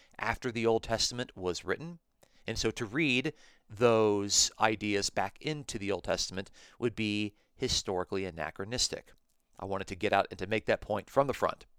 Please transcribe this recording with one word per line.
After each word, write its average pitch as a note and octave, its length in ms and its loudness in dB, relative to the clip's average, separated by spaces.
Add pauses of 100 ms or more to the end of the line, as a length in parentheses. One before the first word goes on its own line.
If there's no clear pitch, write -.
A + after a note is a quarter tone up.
(200)
after A#2 320 -2
the A2+ 140 -2
Old A2+ 180 4
Testament A#2+ 520 -2
was F2+ 280 -4
written. E3 360 -6 (460)
And A2 120 -4
so C#3+ 140 0
to B2 140 -4
read C3 480 0 (340)
those G#2+ 920 4
ideas G#2+ 500 0
back G2 320 -4
into D3 380 -8
the G2 120 -4
Old F2+ 120 -4
Testament F#2+ 480 -4 (260)
would A#2 180 -2
be G#2 380 -2 (220)
historically F#2+ 720 -2
anachronistic. F#2 880 -6 (460)
I F#2 60 -8
wanted F#2+ 220 -4
to G2 80 -8
get G2 180 2
out G2 160 4
and F#2+ 80 -12
to F#2+ 80 -4
make G#2+ 220 -2
that G#2+ 140 2
point G2+ 280 -4
from C#3 160 4
the B2+ 80 -2
front - 320 -2 (120)